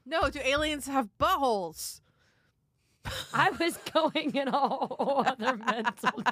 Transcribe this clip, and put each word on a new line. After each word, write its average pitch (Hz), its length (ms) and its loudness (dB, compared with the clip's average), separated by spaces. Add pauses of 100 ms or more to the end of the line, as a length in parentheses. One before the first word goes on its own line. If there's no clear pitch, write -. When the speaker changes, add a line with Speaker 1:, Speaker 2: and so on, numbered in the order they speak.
Speaker 1:
No, 294 240 2
do 285 140 -8
aliens 294 440 0
have 269 220 0 (100)
buttholes? 262 840 0 (1300)
Speaker 2:
I 311 180 4
was - 260 0
<laughs> - 160 -8
going 302 420 0
in 269 140 0
a - 20 -2
whole 269 720 0
other 254 300 0
mental 226 680 -2 (100)